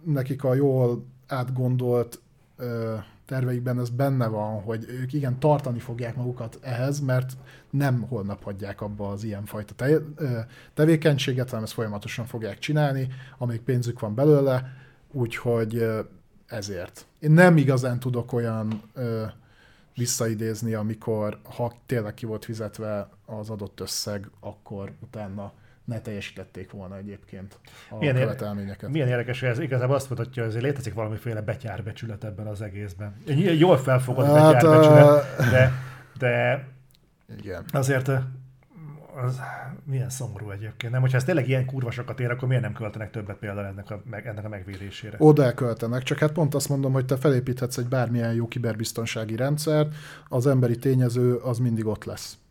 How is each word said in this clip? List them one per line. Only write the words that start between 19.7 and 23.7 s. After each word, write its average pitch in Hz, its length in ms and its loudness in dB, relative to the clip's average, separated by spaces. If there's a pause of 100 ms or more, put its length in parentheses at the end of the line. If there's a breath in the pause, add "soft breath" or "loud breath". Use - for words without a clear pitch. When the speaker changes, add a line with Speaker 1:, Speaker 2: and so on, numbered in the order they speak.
Speaker 1:
visszaidézni, 113 800 -2
amikor, 107 640 -4 (180)
ha 120 160 -4 (140)
tényleg 107 280 -4
ki - 120 -12
volt 110 180 -8
fizetve 107 640 -8 (180)
az 107 240 -12
adott 101 300 -10